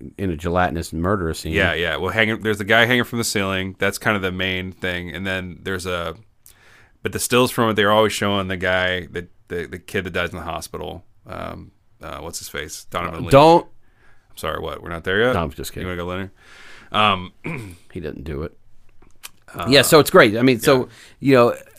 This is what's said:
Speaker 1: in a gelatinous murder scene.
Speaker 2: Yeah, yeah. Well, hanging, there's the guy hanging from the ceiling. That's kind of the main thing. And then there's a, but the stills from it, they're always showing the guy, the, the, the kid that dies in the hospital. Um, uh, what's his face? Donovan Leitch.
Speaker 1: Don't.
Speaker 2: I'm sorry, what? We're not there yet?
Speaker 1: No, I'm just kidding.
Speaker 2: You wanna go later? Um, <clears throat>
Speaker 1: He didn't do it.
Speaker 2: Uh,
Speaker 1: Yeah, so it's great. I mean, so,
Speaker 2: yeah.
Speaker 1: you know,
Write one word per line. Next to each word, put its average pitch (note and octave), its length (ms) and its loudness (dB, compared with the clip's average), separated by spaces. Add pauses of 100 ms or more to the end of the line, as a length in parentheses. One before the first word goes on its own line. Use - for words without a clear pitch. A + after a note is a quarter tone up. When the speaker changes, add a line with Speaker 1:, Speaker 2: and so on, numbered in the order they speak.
(180)
Speaker 1:
in G2 140 -4
a D#2+ 60 -4
gelatinous E2+ 560 -2
murder E2 400 -2
scene. D#2+ 200 -8
Speaker 2:
Yeah, F#2+ 200 2
yeah. D#2+ 240 -2
Well, F2+ 140 -4
hanging, G#2+ 300 0
there's G#2+ 180 -2
the G#2 40 -6
guy A2 220 4
hanging B2 180 2
from A#2+ 140 -6
the A#2 80 -2
ceiling. F#2+ 540 -4
That's G2 180 -2
kind A2 180 0
of G2 60 -2
the F#2 100 -2
main F#2 400 -4
thing. F2 420 -8
And F#2 120 -8
then F#2 380 -6
there's F#2 220 -6
a, E2+ 300 -6 (880)
but - 80 -4
the - 80 -8
stills B2 320 2
from A2+ 180 2
it, G#2+ 60 0
they're G2+ 160 4
always G#2+ 220 4
showing G2+ 340 -2
the F#2+ 100 -6
guy, F2+ 500 -2
the, E2+ 200 -10 (200)
the, F2 180 -6
the F2 140 -14
kid - 260 -6
that F#2 60 -8
dies F2 180 -2
in F2 80 -12
the D#2 60 -12
hospital. E2 600 -12 (240)
Um, E2+ 440 -14 (300)
uh, D2 180 -14
what's D#2+ 200 -12
his - 100 -16
face? - 360 -12
Donovan E2+ 380 -8
Leitch. F2 80 0
Speaker 1:
Don't. D#3+ 340 8 (680)
Speaker 2:
I'm - 60 -20
sorry, D#2 240 -6
what? D#2 200 -10
We're - 80 -14
not E2+ 140 -10
there F#2+ 180 0
yet? B2 120 2
Speaker 1:
No, F2 100 0
I'm D#2 80 -6
just - 220 -12
kidding. F2+ 160 -8
Speaker 2:
You F2+ 80 -6
wanna F2 60 -8
go F2 40 -8
later? F#2+ 240 -8 (600)
Um, G2 420 0 (100)
<clears throat> A2+ 320 -12 (160)
Speaker 1:
He F#2+ 80 -12
didn't D#2 240 -10
do D2 200 -8
it. - 140 -12 (960)
Speaker 2:
Uh, F2 160 -6
Speaker 1:
Yeah, C3+ 120 8
so D3+ 180 8
it's C3+ 120 4
great. B2 260 8
I A#2 60 0
mean, C3 160 4
so, B2+ 220 4
Speaker 2:
yeah. A2+ 60 -6 (320)
Speaker 1:
you C3+ 160 4
know, A#2+ 200 6 (240)